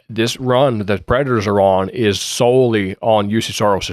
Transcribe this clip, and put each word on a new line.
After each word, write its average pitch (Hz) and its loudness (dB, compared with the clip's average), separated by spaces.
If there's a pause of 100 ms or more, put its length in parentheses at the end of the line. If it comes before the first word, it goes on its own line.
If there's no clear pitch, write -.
this 117 -4
run 127 2
that 98 -4
Predators 123 0
are 101 2
on 95 4
is 104 -2
solely 120 0
on 104 0
U 110 0
C 110 -6
Saros' 101 0